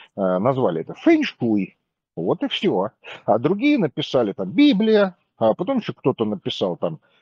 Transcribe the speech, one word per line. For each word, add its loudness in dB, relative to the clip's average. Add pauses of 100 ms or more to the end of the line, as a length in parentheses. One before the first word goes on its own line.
(160)
э, 0
назвали 0
это -12
фэншуй. 0 (400)
Вот -2
и -4
всё. -2 (340)
А 2
другие 0
написали -2
там -8
«Библия», 2 (220)
а 4
потом -4
ещё -8
кто-то -2
написал -4
там, -6 (220)